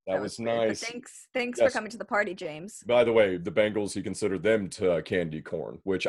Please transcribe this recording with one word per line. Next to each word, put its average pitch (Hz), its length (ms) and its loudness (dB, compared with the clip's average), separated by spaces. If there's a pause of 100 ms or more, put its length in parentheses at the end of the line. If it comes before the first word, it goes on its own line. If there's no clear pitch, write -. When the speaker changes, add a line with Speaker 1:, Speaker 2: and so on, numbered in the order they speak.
Speaker 1:
That 190 80 -2
Speaker 2:
That 95 80 0
Speaker 1:
was 101 160 -8
Speaker 2:
was 113 80 -8
weird. 117 140 0
But 113 80 2
Speaker 1:
nice. 104 160 -2
Speaker 2:
thanks, 240 500 -12
thanks 247 260 -4
Speaker 1:
Yes. 269 120 6
Speaker 2:
for - 60 -8
coming 214 140 -4
to 233 60 -14
the 214 80 -10
party, 190 300 -2
James. 165 500 -12
Speaker 1:
By 120 180 6
the 117 80 4
way, 101 260 6
the 87 140 -6
Bengals, 107 420 2
he 98 100 -4
considered 92 400 -2
them 104 260 2
to, 92 240 0
uh, 80 80 0
candy 82 400 -2
corn, 71 420 -8
which 95 260 -2